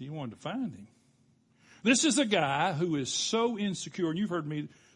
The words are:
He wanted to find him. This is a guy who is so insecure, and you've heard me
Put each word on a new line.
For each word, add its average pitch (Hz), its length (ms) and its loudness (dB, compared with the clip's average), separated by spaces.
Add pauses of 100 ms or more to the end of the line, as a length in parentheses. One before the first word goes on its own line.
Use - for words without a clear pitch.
He 135 100 -10
wanted 143 220 -8
to - 60 -18
find 190 360 -6
him. 101 140 -16 (960)
This 254 200 6
is 262 140 4
a 277 80 4
guy 165 460 2
who 160 240 0
is 131 160 -2
so 226 440 0
insecure, 185 540 -2
and 165 80 -2
you've 202 120 0
heard 165 160 -2
me 151 220 -4 (280)